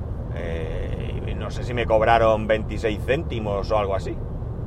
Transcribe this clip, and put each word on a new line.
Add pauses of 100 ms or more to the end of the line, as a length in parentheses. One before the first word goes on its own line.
(340)
eh,
y
no
sé
si
me
cobraron
veintiséis
céntimos
o
algo
así. (500)